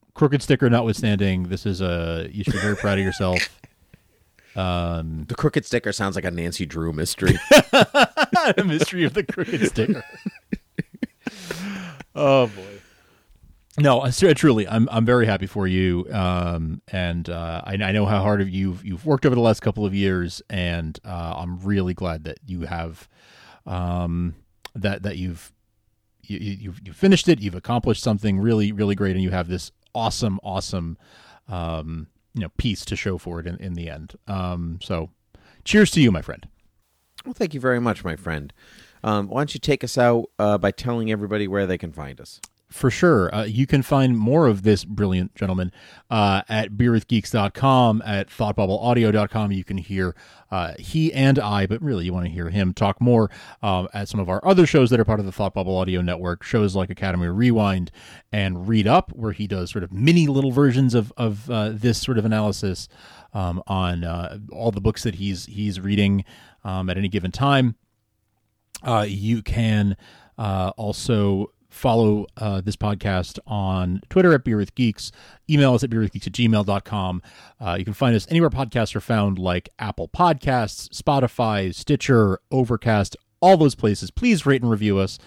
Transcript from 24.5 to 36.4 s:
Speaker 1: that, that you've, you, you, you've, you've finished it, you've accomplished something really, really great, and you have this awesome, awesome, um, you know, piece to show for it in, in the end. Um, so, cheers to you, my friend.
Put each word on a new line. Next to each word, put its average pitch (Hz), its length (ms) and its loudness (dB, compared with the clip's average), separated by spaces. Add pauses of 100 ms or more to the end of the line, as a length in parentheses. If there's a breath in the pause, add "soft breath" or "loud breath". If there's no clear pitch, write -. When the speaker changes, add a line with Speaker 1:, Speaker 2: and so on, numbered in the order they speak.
Speaker 1:
that, 98 280 -4
that 98 140 -6
you've, 90 360 -10 (680)
you, 101 160 -10
you, 98 200 -8
you've, 95 240 -14
you've 92 120 -16
finished 190 340 4
it, 143 100 6
you've 98 160 -6
accomplished 117 480 -2
something 104 360 0
really, 107 340 2
really 101 220 0
great, 95 200 0
and 95 80 0
you 90 60 0
have 90 180 -2
this 90 240 -6 (240)
awesome, 113 480 -2
awesome, 92 540 -6 (500 soft breath)
um, 82 600 -8 (260)
you 113 80 -6
know, 82 160 -6
piece 107 280 -4
to 101 120 -6
show 95 200 -4
for 85 220 -10
it 82 80 -10
in, 87 100 -8
in 90 180 -10
the 85 140 -8
end. 78 260 -16 (120)
Um, 87 540 -6
so, 82 280 -6 (540 soft breath)
cheers 208 280 4
to 160 100 4
you, 110 100 6
my 82 100 0
friend. - 280 -14 (720)